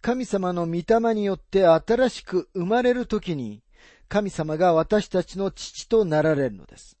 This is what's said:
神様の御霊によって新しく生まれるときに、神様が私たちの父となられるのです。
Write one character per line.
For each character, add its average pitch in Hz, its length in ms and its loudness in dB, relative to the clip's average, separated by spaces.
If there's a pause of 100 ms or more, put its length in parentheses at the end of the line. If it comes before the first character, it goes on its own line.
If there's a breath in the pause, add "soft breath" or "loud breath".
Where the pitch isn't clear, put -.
神 247 240 -2
様 185 280 -4
の 175 140 -4
御 170 200 -4
霊 226 280 2
に 208 100 -2
よ 196 100 0
っ - 40 -12
て 196 280 2
新 226 420 4
し - 160 -8
く - 300 -4
生 175 120 -4
ま 226 160 0
れ 247 120 2
る 247 120 -6
と 214 140 -4
き 170 160 -6
に、 110 260 -10 (460 soft breath)
神 202 220 -2
様 156 260 -6
が 175 160 4
私 165 360 2
た 180 160 -2
ち - 120 -14
の 190 140 -4
父 - 380 -16
と 226 160 4
な 151 180 0
ら 156 120 2
れ 139 140 0
る 101 80 -10
の 87 80 -20
で - 140 -20
す。 - 220 -20